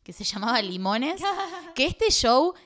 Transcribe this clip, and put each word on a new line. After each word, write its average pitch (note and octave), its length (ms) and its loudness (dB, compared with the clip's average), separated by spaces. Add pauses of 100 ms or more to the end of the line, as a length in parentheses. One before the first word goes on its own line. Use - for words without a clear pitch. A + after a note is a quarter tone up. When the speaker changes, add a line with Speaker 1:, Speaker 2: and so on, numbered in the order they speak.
Speaker 1:
que - 80 -14
se - 100 -14
llamaba G#3+ 400 0
Limones, G3+ 580 -2
Speaker 2:
<laughs> F4+ 540 -6
Speaker 1:
que C4 120 2
este G#4+ 240 0
show C4 440 4 (120)